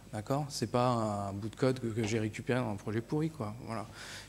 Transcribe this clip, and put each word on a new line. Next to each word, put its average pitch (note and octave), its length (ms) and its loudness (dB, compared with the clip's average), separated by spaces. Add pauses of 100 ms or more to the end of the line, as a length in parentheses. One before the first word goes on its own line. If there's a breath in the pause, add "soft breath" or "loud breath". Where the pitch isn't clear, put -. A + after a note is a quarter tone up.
(120)
d'accord ? C3+ 360 0
C'est - 220 -2
pas B2 200 6
un G#2 420 2
bout G2+ 160 -4
de - 80 -10
code B2+ 240 4
que, A#2 80 -2
que A2+ 160 0
j'ai G#2+ 160 2
récupéré A2 400 0
dans A#2+ 100 0
un G2+ 60 -2
projet A2 240 -2
pourri, D#3 300 0
quoi. G#2+ 220 -4 (140)
Voilà. A2 180 -4 (440 loud breath)